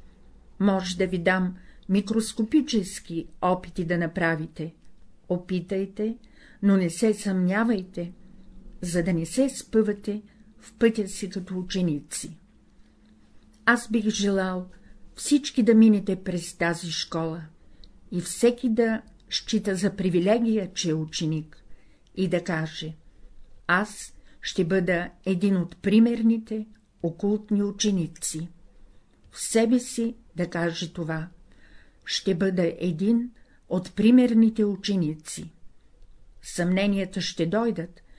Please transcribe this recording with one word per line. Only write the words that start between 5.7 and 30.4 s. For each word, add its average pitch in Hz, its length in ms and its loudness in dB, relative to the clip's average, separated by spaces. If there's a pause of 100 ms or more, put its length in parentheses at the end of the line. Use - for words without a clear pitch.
но 202 140 6
не 180 140 2
се 214 240 2
съмнявайте, 185 960 -2 (680)
за 175 220 0
да 180 100 0
не 165 140 0
се 262 220 0
спъвате 208 760 -2 (360)
в - 200 -20
пътя 226 300 2
си 190 220 -8
като 185 280 -8
ученици. 175 800 -4 (1300)
Аз 226 260 2
бих 214 180 0
желал 190 600 -2 (440)
всички - 480 0
да 226 120 6
минете 202 500 6
през 175 300 -6
тази 170 360 -2
школа 165 520 -6 (720)
и 180 80 -2
всеки 240 480 0
да 226 340 0 (280)
счита 208 440 -2
за 196 220 0
привилегия, 196 760 2
че - 180 -2
е 156 40 2
ученик, 156 720 -4 (520)
и 185 120 0
да 175 160 -2
каже: 160 520 -6 (680)
"Аз - 480 -2 (260)
ще - 240 -2
бъда 175 460 0 (160)
един 190 300 2
от 175 200 -4
примерните 226 920 2 (360)
окултни 202 600 0
ученици." 190 840 -2 (840)
В - 100 -16
себе 226 380 2
си 233 360 -4 (220)
да 175 140 -2